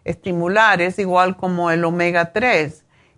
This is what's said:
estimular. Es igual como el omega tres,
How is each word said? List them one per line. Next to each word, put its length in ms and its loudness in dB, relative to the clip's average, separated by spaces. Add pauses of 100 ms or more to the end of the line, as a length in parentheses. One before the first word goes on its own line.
estimular. 760 0
Es 180 -2
igual 360 0
como 360 -2
el 120 0
omega 480 0
tres, 540 -2 (320)